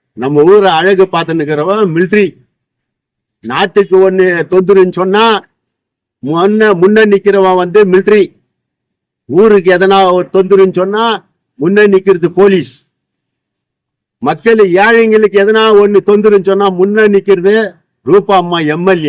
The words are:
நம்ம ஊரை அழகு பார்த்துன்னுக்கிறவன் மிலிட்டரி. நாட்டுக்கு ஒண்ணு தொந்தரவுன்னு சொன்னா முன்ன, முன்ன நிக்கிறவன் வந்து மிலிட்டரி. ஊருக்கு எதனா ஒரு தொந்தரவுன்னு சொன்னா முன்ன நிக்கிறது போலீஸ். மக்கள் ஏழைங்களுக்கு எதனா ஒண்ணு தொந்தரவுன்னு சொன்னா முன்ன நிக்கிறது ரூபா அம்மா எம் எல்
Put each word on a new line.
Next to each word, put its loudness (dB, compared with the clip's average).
நம்ம 0
ஊரை 4
அழகு 0
பார்த்துன்னுக்கிறவன் -4
மிலிட்டரி. -2
நாட்டுக்கு -2
ஒண்ணு 0
தொந்தரவுன்னு 0
சொன்னா -2
முன்ன, 0
முன்ன 2
நிக்கிறவன் 0
வந்து 0
மிலிட்டரி. 0
ஊருக்கு 2
எதனா 0
ஒரு -4
தொந்தரவுன்னு 0
சொன்னா -4
முன்ன 0
நிக்கிறது 0
போலீஸ். 0
மக்கள் 0
ஏழைங்களுக்கு 2
எதனா 0
ஒண்ணு 0
தொந்தரவுன்னு 0
சொன்னா 0
முன்ன 0
நிக்கிறது 0
ரூபா 0
அம்மா -6
எம் -4
எல் -4